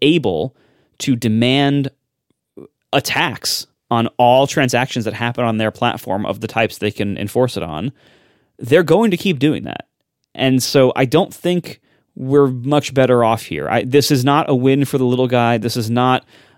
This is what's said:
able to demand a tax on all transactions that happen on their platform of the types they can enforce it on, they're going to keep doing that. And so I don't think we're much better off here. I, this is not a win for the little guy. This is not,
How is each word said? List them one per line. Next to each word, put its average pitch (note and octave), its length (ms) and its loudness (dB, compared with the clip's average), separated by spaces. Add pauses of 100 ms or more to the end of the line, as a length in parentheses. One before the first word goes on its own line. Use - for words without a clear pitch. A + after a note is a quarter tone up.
able B2+ 560 0 (400)
to C3+ 180 -2
demand C3 720 0 (1040)
a C#3 100 2
tax - 640 -6 (240)
on A#2 160 0 (100)
all B2+ 300 4
transactions B2+ 580 -2
that A2 80 -6
happen A#2+ 320 -4
on A2+ 120 -2
their A2 140 -2
platform G#2 540 -4
of G2+ 160 -6
the A2+ 60 -6
types A2+ 320 -2
they G#2 120 -2
can G2+ 260 -6
enforce B2 380 -2
it F#2 80 -6
on, E2 280 -8 (640)
they're D3+ 260 2
going F#3+ 280 2
to F3+ 40 0
keep F3 240 -2
doing C#3 240 0
that. - 240 -12 (460)
And C3 280 2
so C3 340 4
I C3+ 100 2
don't D3+ 280 0
think - 460 -4 (360)
we're C#3 320 2
much C3 460 -2
better B2+ 300 4
off A2+ 200 0
here. C#2+ 260 -8
I, - 140 0
this C3 280 2
is B2+ 140 2
not C#3+ 240 2
a C#3+ 60 2
win C3+ 280 2
for C3+ 140 -2
the B2+ 80 0
little B2+ 220 2
guy. A#2+ 300 2
This A#2 200 -4
is A2 120 -4
not, B2+ 360 0 (320)